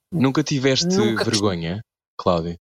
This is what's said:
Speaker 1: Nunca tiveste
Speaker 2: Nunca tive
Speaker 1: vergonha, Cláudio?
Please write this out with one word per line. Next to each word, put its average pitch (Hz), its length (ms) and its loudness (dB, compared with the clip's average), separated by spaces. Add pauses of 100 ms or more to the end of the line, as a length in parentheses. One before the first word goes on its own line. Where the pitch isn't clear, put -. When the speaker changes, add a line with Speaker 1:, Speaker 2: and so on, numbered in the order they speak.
(120)
Speaker 1:
Nunca 135 320 2
tiveste 135 420 0
Speaker 2:
Nunca 123 380 2
tive 113 80 0
Speaker 1:
vergonha, 98 500 -2 (360)
Cláudio? 85 460 0